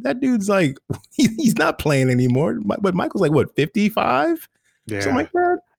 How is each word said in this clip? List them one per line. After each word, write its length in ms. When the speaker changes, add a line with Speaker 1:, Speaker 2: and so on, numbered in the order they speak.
Speaker 1:
that 200
dude's, 280
like, 280
<laughs> 260
he, 120
he's 200
not 200
playing 320
anymore. 460
Mi-, 260
but 140
Michael's, 260
like, 120
what, 220
fifty-five? 920
Something 200
Speaker 2:
Yeah. 60
Speaker 1:
like 180
that? 260